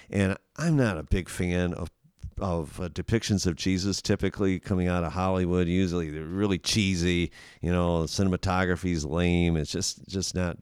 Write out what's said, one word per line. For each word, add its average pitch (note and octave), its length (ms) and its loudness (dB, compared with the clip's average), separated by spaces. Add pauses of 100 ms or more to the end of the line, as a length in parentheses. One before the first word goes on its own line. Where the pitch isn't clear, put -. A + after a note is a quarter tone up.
and F#2+ 280 0 (200)
I'm D#3 180 2
not A2 220 2
a D2+ 60 -6
big F#2 260 -2
fan F2 460 0
of, - 160 -8 (500)
of, E2+ 380 -4
uh, F2+ 80 -6
depictions F#2+ 580 0
of E2+ 120 2
Jesus F#2+ 440 0
typically F#2+ 580 0
coming F#2 280 0
out F2+ 160 0
of D#2+ 80 -4
Hollywood. F#2 560 2
Usually F2 420 0
they're D#2 140 -8
really F#2+ 340 0
cheesy, F2+ 760 0 (300)
you E2 80 -2
know, F2 340 2
cinematography's F2+ 1000 0
lame. E2+ 540 2
It's D2 160 -4
just, - 340 -6
just F#2 280 -6
not F2 260 -2